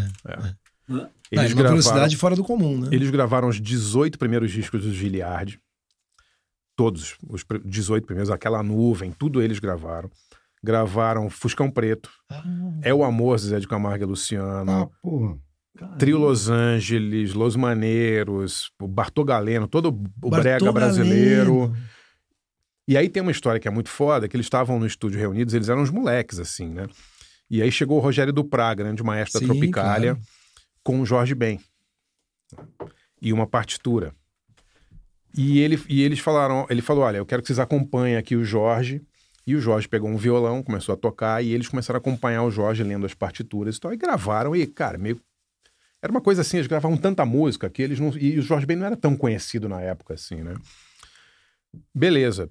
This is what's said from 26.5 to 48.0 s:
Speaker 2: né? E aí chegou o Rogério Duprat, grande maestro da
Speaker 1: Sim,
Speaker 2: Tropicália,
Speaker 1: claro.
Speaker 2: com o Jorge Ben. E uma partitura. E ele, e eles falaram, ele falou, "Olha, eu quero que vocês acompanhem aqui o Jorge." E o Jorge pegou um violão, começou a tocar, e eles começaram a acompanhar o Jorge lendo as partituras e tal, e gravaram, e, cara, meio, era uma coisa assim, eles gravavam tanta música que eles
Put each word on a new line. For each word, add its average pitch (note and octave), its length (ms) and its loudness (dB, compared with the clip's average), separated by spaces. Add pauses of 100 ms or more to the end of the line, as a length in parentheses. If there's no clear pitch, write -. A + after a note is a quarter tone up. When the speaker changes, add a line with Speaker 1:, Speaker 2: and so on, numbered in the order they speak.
Speaker 2:
né? F2+ 180 -8 (640)
E A2+ 120 0
aí B2 80 4
chegou C#3+ 280 2
o - 20 4
Rogério C#3 320 2
Duprat, C3 440 0
grande G#2+ 260 -4
maestro G#2+ 380 -2
da B2+ 60 -2
Speaker 1:
Sim, B2+ 60 2
Speaker 2:
Tropicália, A#2 640 0
Speaker 1:
claro. A2 120 -10 (580)
Speaker 2:
com C3 160 0
o B2+ 60 0
Jorge B2 280 2
Ben. A2+ 240 -2 (1600)
E A2 120 -2
uma A2 140 2
partitura. A2 640 -2 (1200)
E C#3+ 240 4
ele, D3+ 280 4
e C#3 140 2
eles C#3+ 160 2
falaram, C#3 520 2
ele A#2+ 100 2
falou, C#3 240 2
"Olha, G#2 140 0
eu G2+ 80 -6
quero B2 160 -2
que - 60 -12
vocês B2+ 100 0
acompanhem B2+ 580 0
aqui A2+ 200 -2
o A#2 80 2
Jorge." A#2 580 0 (440)
E C3+ 80 0
o D3+ 60 0
Jorge A2 260 0
pegou G#2+ 240 -2
um A2 60 -2
violão, A#2+ 460 0
começou G#2 300 -4
a F#2 60 0
tocar, A2 460 -2
e A2+ 80 -2
eles A#2+ 160 -2
começaram B2 300 -4
a - 20 -2
acompanhar A#2+ 420 -2
o A#2+ 80 0
Jorge A2 320 -2
lendo G2+ 240 -4
as F#2+ 80 -10
partituras G#2 640 -6
e - 40 -14
tal, F3 120 -8
e A#3+ 40 -8
gravaram, C#3 600 -2
e, E3 100 0
cara, G#2 320 -6
meio, A2+ 220 -4 (800)
era F#3+ 80 -4
uma A#3+ 100 0
coisa G3 200 2
assim, D#3+ 160 -2
eles D3+ 100 0
gravavam D#3+ 300 0
tanta F3+ 280 2
música B2 460 0
que - 100 -10
eles C3+ 200 -2